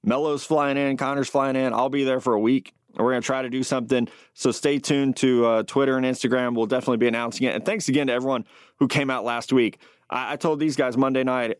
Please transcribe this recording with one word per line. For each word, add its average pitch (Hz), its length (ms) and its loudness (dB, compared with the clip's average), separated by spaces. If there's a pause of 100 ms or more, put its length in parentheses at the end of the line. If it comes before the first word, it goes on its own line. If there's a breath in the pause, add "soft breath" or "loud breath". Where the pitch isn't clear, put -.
Mello's 143 420 0
flying 143 320 2
in, 139 200 0
Connor's 139 320 -2
flying 135 260 0
in. 131 180 0
I'll 123 180 0
be 139 120 0
there 131 180 0
for 127 120 0
a 104 80 2
week. 120 320 0 (240)
We're 120 160 2
gonna 123 80 0
try 131 220 -2
to 127 80 -6
do 131 120 -2
something. 123 460 0 (260 loud breath)
So - 160 0
stay 143 300 0
tuned 139 380 0
to, 123 280 4
uh, 113 160 2
Twitter 135 340 0
and 131 100 0
Instagram. 123 500 0
We'll 113 100 0
definitely 123 300 0
be 117 100 2
announcing 117 400 -2
it. 120 80 -2
And - 100 -6
thanks 208 240 -4
again 139 200 0
to 123 40 0
everyone 127 320 -2 (340 soft breath)
who 135 100 2
came 139 220 0
out 123 140 -4
last 117 280 -4
week. 117 260 2 (320 soft breath)
I, 127 220 -4
I 147 40 -6
told 156 220 -2
these 151 160 0
guys 127 220 0
Monday 131 260 2
night 127 380 -2